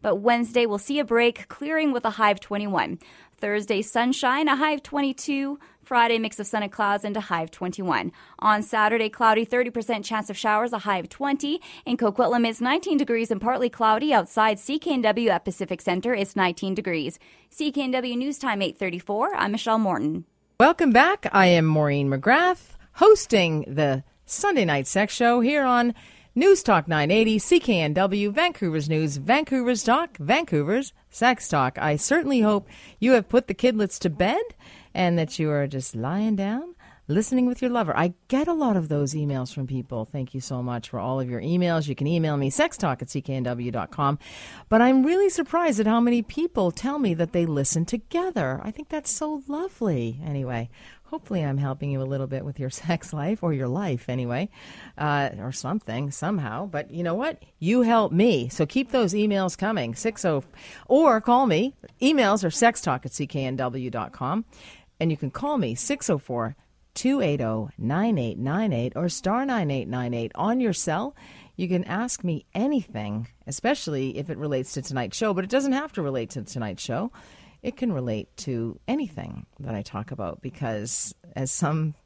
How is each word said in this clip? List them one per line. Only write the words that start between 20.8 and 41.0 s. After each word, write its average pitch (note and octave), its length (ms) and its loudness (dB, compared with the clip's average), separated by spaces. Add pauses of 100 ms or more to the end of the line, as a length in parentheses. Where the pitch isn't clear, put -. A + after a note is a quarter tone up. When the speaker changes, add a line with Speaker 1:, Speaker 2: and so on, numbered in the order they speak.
Speaker 2:
back. D#4 400 4
I F#3+ 140 8
am E3+ 200 6
Maureen D3 440 2
McGrath, C4+ 680 2 (200)
hosting F#3+ 680 4
the C#3+ 420 0 (220)
Sunday D#4+ 400 2
Night C#3+ 220 0
Sex G3+ 260 0
Show A#3+ 260 4
here C#4 240 2
on A#3+ 300 4 (420)
News F4+ 280 6
Talk E3+ 260 4
nine D#3 220 2
eighty A3 280 4
C E4+ 220 4
K G3 180 2
N D3+ 140 0
W, G3+ 360 2
Vancouver's F3+ 600 0
News, D#3 260 0
Vancouver's B3 680 2
Talk, D4 340 0
Vancouver's F#3+ 760 0 (180)
Sex A#3+ 380 0
Talk. C3 300 2
I D3+ 180 0
certainly C#4 460 2
hope G#3 260 2 (320)
you B3 140 4
have A3 160 4
put B3 180 4
the G3 80 -4
kidlets G#3+ 440 0
to - 100 0
bed G3+ 320 0 (520)
and F3 260 2
that D#3 180 -4
you D#3 140 0
are C#3+ 160 0
just C3+ 280 -6
lying F#3+ 400 -2
down, A#3 380 -4 (340)
listening A3 380 2
with B3 160 -2
your B3+ 80 0
lover. A3+ 260 0
I F3 200 0 (140)
get C#4+ 180 2
a E4+ 60 0
lot C4 220 0
of D#3+ 140 0
those C#3+ 240 0
emails C#3+ 400 -4
from C3+ 140 -6
people. B2 380 -6
Thank C3 280 -8
you C3 80 -8
so B2+ 220 -6
much A#2+ 260 -6
for A#2 100 -8
all B2+ 200 -4